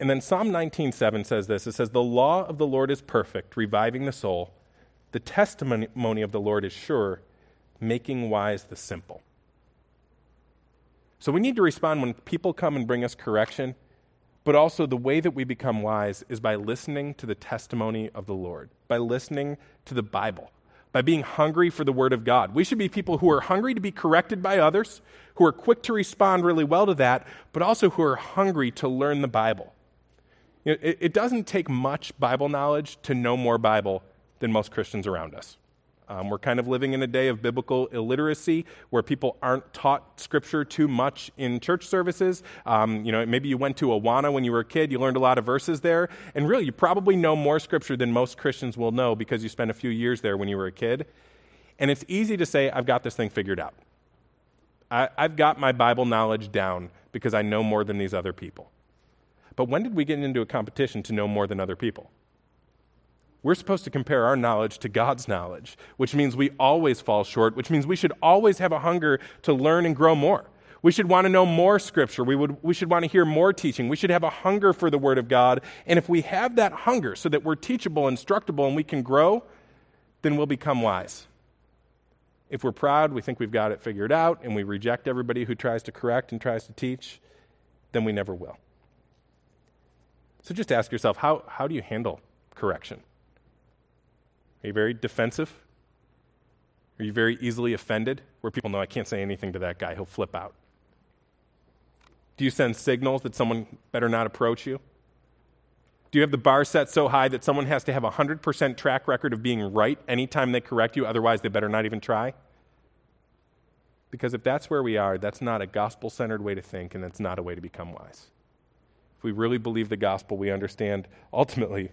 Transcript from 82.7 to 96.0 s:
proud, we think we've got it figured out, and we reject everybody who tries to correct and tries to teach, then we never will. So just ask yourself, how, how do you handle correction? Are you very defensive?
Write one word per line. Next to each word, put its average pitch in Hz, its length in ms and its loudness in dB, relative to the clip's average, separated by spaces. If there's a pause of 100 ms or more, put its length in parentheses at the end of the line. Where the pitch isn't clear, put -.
proud, 147 420 2
we 123 100 -6
think 123 180 -6
we've 110 100 -4
got 107 220 0
it 98 80 -8
figured 107 320 -4
out, 165 320 2
and 117 100 -6
we 104 80 -2
reject 101 460 -4
everybody 123 380 -4
who 120 100 -6
tries 113 260 -4
to 113 100 -14
correct 123 380 -2
and 117 100 -8
tries 117 280 -4
to - 40 -20
teach, - 480 -8 (680)
then 117 140 0
we 110 80 0
never 101 240 -4
will. 87 200 -14 (1900)
So - 120 -10
just 214 160 -4
ask 117 220 0
yourself, 113 240 0
how, 147 320 0
how - 180 -6
do 160 80 -4
you 123 80 -6
handle 110 380 -6 (340)
correction? - 460 -6 (1600)
Are 107 40 -6
you 104 40 -8
very 110 220 0
defensive? 117 580 -4 (1500)